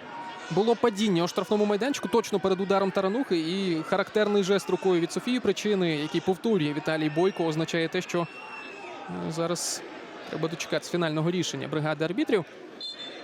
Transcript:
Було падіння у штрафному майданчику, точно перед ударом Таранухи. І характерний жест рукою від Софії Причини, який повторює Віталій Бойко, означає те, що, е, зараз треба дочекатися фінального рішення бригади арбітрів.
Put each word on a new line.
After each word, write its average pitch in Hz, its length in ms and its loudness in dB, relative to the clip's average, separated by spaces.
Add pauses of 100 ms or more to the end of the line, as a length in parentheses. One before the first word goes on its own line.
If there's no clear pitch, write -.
(520)
Було 220 240 4
падіння 202 480 4
у 175 40 2
штрафному 208 380 2
майданчику, 208 420 0
точно 214 320 2
перед 190 220 2
ударом 196 300 2
Таранухи. 196 480 2
І 165 440 0
характерний 202 600 2
жест 185 260 2
рукою 185 320 4
від 170 100 0
Софії 247 280 -2
Причини, 190 560 2
який 151 260 -2
повторює 185 520 2
Віталій 156 360 0
Бойко, 175 360 2
означає 165 420 0
те, 180 140 -2
що, 175 260 -2 (840)
е, 175 220 -6
зараз 170 500 -2 (480)
треба 160 180 -2
дочекатися 165 440 -4
фінального 160 400 0
рішення 143 360 -2
бригади 151 380 0
арбітрів. 196 400 0 (800)